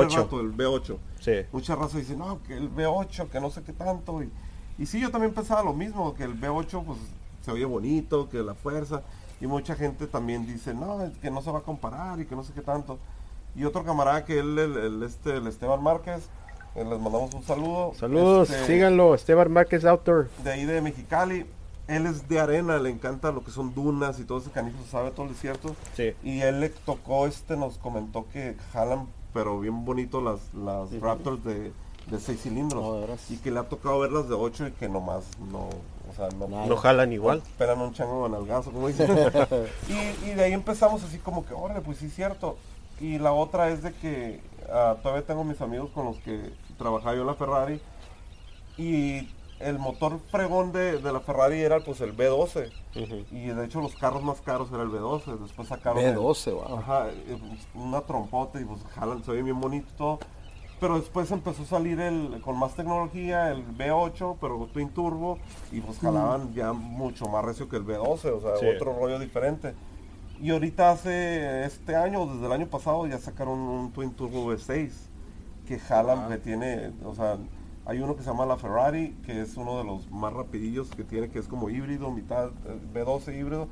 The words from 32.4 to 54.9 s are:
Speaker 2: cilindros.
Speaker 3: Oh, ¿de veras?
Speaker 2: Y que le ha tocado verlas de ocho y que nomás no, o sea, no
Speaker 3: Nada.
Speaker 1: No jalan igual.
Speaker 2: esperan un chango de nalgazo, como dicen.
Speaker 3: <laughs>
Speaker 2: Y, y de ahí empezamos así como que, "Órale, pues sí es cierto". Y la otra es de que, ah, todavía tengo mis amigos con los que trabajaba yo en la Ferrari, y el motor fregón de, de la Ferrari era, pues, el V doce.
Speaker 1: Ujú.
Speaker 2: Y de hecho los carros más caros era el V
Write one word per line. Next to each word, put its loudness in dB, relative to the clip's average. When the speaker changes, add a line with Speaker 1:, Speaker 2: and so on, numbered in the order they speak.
Speaker 2:
cilindros. -2
Speaker 3:
Oh, -2
¿de -4
veras? -8
Speaker 2:
Y -6
que -4
le 0
ha -2
tocado 0
verlas 2
de 0
ocho 0
y -6
que -4
nomás -2
no, -6
o -12
sea, -2
no -2
Speaker 3:
Nada. -2
Speaker 1:
No 4
jalan 6
igual. 4
Speaker 2:
esperan 2
un -4
chango -2
de 0
nalgazo, -2
como -2
dicen. 6
Speaker 3:
<laughs> 4
Speaker 2:
Y, -2
y -2
de 6
ahí 6
empezamos 4
así -8
como -4
que, -10
"Órale, -4
pues -6
sí -8
es -8
cierto". -2
Y -2
la 6
otra 4
es -2
de -4
que, -6
ah, 6
todavía 0
tengo -2
mis -4
amigos -4
con -4
los -4
que -6
trabajaba 0
yo 0
en 0
la 0
Ferrari, 0
y 2
el -2
motor 0
fregón 2
de, 2
de -2
la 0
Ferrari 4
era, 6
pues, -6
el 0
V 4
doce. 2
Speaker 1:
Ujú. -6
Speaker 2:
Y -8
de -2
hecho -4
los -4
carros 0
más -2
caros -2
era -2
el -2
V -2